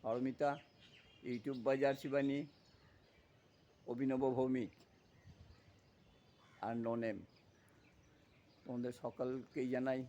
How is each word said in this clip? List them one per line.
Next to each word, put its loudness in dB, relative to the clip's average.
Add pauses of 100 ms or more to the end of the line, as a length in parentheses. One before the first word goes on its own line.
পারমিতা, 0 (640)
YouTube -4
বাজার 4
শিবানী, 0 (1400)
অভিনব 2
ভৌমিক 2 (1900)
আর -2
নোনেম, 0 (1500)
তোমাদের -4
সকলকেই -4
জানাই 0